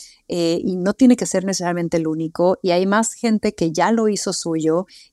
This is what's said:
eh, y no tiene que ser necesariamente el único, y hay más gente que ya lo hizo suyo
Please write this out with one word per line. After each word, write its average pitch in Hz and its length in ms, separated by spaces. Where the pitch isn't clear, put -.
eh, 170 340
y 185 140
no 185 180
tiene 247 220
que 196 100
ser 185 200
necesariamente 175 500
el 165 100
único, 160 560
y 185 100
hay 180 140
más 214 280
gente 214 420
que 165 160
ya 180 220
lo 226 160
hizo 196 240
suyo 160 540